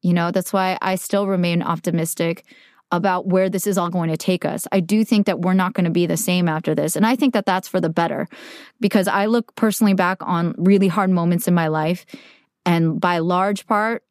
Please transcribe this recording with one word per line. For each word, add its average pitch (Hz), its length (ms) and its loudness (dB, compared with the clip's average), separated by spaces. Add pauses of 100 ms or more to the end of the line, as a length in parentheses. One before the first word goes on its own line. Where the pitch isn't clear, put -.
You 175 120 2
know, 170 180 0
that's 185 220 -2
why 185 280 0
I 190 140 0
still 202 320 -2
remain 175 340 0
optimistic 170 840 -2 (460)
about 180 340 0
where 185 240 2
this 185 160 -4
is 202 120 0
all 175 120 0
going 170 220 -2
to 160 60 -2
take - 280 -2
us. - 260 -4
I 196 80 2
do 208 240 0
think 208 220 2
that 180 160 -2
we're 185 120 2
not 190 200 2
gonna 175 160 0
be 170 160 0
the 165 120 -2
same 180 300 0
after 160 280 -2
this. 147 200 -2
And 185 100 2
I 247 100 2
think 262 180 0
that 208 120 0
that's 185 220 0
for 185 140 -2
the 170 80 0
better, 170 380 -2 (520)
because 196 280 2
I 202 180 0
look 226 300 -2
personally 208 400 2
back 185 260 0
on 170 360 -2
really 190 320 4
hard 185 200 0
moments 175 380 2
in 185 60 2
my 165 140 2
life. 156 380 -2 (600)
And 165 360 2
by 175 160 0
large 180 480 0
part 220 460 -2